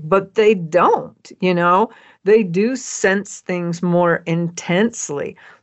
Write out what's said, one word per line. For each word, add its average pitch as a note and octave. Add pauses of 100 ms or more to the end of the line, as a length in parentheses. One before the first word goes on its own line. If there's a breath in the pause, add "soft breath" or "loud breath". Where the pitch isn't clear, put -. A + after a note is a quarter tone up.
but F#3+
they G#3+
don't, F3
you F#3
know, F3+ (340 soft breath)
they A3
do G3+
sense -
things F3
more F3
intensely. E3+ (280 loud breath)